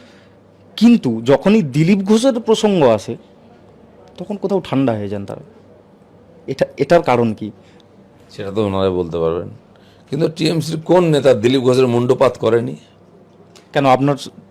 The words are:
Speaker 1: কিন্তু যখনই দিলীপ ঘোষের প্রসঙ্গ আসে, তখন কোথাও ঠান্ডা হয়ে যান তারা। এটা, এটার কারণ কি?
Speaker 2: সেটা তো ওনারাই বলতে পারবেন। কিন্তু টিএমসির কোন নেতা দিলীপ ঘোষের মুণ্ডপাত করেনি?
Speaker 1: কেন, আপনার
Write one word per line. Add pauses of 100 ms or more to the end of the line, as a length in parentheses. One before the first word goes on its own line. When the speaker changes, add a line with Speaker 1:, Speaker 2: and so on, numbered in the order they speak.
(760)
Speaker 1:
কিন্তু
যখনই
দিলীপ
ঘোষের
প্রসঙ্গ
আসে, (1000)
তখন
কোথাও
ঠান্ডা
হয়ে
যান
তারা। (1040)
এটা, (120)
এটার
কারণ
কি? (760)
Speaker 2:
সেটা
তো
ওনারাই
বলতে
পারবেন। (600)
কিন্তু
টিএমসির
কোন
নেতা
দিলীপ
ঘোষের
মুণ্ডপাত
করেনি? (1000)
Speaker 1:
কেন,
আপনার (360)